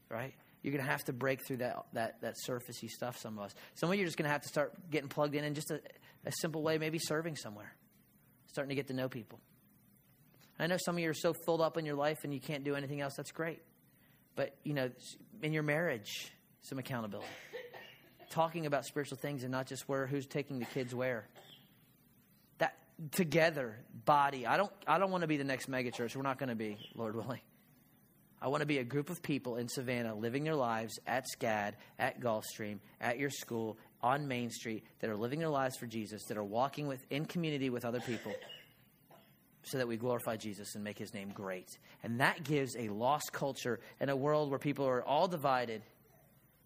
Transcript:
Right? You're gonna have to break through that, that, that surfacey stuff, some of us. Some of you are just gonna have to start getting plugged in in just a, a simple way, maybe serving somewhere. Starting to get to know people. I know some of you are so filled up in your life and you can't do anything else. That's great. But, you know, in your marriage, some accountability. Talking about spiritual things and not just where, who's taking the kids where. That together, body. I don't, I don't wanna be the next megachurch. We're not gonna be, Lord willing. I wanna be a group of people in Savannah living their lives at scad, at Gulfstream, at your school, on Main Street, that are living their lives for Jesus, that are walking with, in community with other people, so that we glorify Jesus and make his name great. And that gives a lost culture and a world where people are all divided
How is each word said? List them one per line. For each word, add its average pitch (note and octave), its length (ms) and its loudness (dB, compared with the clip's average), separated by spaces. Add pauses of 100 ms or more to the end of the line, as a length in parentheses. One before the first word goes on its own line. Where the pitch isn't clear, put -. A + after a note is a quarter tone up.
Right? B2 240 -6 (280)
You're C#3 120 -2
gonna C#3 160 0
have C#3+ 160 2
to C#3+ 80 -2
break C3 340 2
through C3 100 -2
that, A#2+ 200 -2 (160)
that, A2+ 280 0
that A2+ 140 -2 (120)
surfacey A#2+ 420 -4
stuff, B2 280 -4
some A2 220 -8
of G2+ 60 -4
us. G2 100 -10 (200)
Some D#3+ 140 0
of F#3+ 60 4
you G3+ 80 4
are - 20 2
just D#3 120 -2
gonna D3+ 120 2
have D3 120 2
to - 80 -10
start D3 240 0 (180)
getting C#3+ 160 2
plugged D3 280 2
in D3 100 0
in D3 100 0
just D#3 160 -4
a, D3+ 80 -2 (460)
a C3+ 80 -2
simple D#3+ 280 0
way, D#3+ 160 4
maybe D#3 220 0
serving D#3+ 380 0
somewhere. G#2 360 -10 (720)
Starting C#3 220 -4
to C#3 60 0
get C3+ 120 0
to C3 60 -4
know C3 140 0
people. A#2 320 -8 (1160)
I D#3 100 2
know F3+ 160 4
some F3 120 0
of F3 40 0
you E3 100 2
are D#3 40 2
so E3 200 2 (120)
filled E3 160 4
up D#3+ 160 4
in D#3+ 80 -2
your D3 100 0
life D3+ 280 2
and D3 100 -2
you C3 80 -2
can't C#3+ 220 -4
do C#3+ 120 2
anything C#3+ 240 -2
else. C#3 160 -2
That's - 160 -8
great. D#3+ 300 -4 (720)
But, - 280 -2
you D3+ 100 0
know, C3 160 2 (540)
in D#3 100 2
your D#3 100 4
marriage, D3 720 0 (300)
some C3+ 160 -6
accountability. A2 500 -4 (1000)
Talking E3 340 2
about C#3+ 200 2
spiritual C3+ 320 -2
things C#3+ 260 -4
and B2+ 80 -2
not C3 160 0
just C3 200 -8
where, C3+ 200 0
who's C3+ 180 0
taking C#3 320 -2
the A#2 80 -2
kids B2+ 300 -2
where. B2 320 0 (1300)
That - 180 2 (360)
together, D3+ 640 4 (260)
body. C#3 440 6
I C3 100 6
don't, G3 140 4 (160)
I D3+ 100 8
don't F#3+ 140 4
wanna F3 160 2
be D3+ 100 2
the C#3 60 0
next C3+ 260 -2
megachurch. B2 460 0
We're C3+ 80 -2
not C3+ 160 0
gonna A#2+ 160 0
be, G#2+ 240 -2 (160)
Lord A2+ 200 -2
willing. A#2 260 -4 (1000)
I - 60 -2
wanna D3 180 2
be D3 140 2
a B2+ 40 0
group C#3+ 280 -2
of E3+ 100 -6
people B2+ 360 0
in A#2+ 120 -2
Savannah A#2+ 460 0
living A#2 280 0
their D#3 120 2
lives A2+ 500 0
at B2 200 2 (120)
scad, G#2+ 360 2 (260)
at B2+ 200 0
Gulfstream, G#2+ 600 -2 (200)
at A#2+ 200 0
your C#3 100 2
school, A2+ 480 -2 (240)
on C#3 280 4
Main A#2+ 200 0
Street, A2 360 -6 (160)
that A2+ 80 0
are G#2 80 0
living A#2+ 220 0
their D#3+ 100 0
lives C3+ 280 2
for - 80 -6
Jesus, G#2+ 440 -4
that A2 80 -2
are G#2+ 60 0
walking B2+ 440 0
with, C3 220 -4
in D3 160 0
community D3+ 440 0
with A#2+ 140 -2
other A#2+ 160 0
people, A2+ 340 -4 (1300)
so - 140 -4
that B2 120 2
we A2+ 80 0
glorify A#2+ 400 0
Jesus G2+ 380 -8
and G#2 100 -6
make G#2 120 -6
his G#2 160 -8
name G2+ 200 -8
great. F#2 340 -6 (340)
And A#2 200 -2
that E3+ 240 2
gives C3+ 320 2
a A#2+ 100 -2
lost B2 460 0
culture B2+ 480 -2 (180)
and C3+ 100 2
a C#3 60 2
world D3 360 4
where C3+ 60 2
people C#3 300 2
are B2 160 4
all D#3 240 6
divided B2+ 540 2 (840)